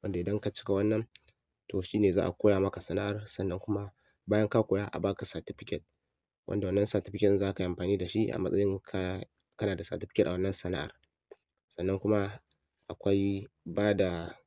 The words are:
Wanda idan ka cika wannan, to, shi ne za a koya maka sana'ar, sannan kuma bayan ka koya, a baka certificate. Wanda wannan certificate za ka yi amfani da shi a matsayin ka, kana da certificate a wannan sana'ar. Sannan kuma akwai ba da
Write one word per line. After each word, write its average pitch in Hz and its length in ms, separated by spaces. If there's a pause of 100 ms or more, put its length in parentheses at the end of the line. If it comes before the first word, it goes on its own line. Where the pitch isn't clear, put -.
Wanda 92 160
idan 101 220
ka 104 100
cika - 220
wannan, 107 340 (640)
to, 95 140
shi 107 160
ne 101 140
za 90 140
a 90 60
koya 101 280
maka 98 200
sana'ar, 101 480
sannan 95 320
kuma 101 320 (340)
bayan 104 220
ka 113 180
koya, 101 260
a - 80
baka 98 240
certificate. - 600 (640)
Wanda 98 200
wannan 98 200
certificate 101 520
za 98 160
ka - 80
yi 90 80
amfani 90 260
da 92 100
shi 107 240
a - 80
matsayin 95 440
ka, 92 400 (340)
kana 98 200
da 92 80
certificate - 420
a 82 80
wannan 95 180
sana'ar. - 380 (800)
Sannan 95 280
kuma 101 420 (500)
akwai 98 560 (180)
ba 101 300
da 87 400 (120)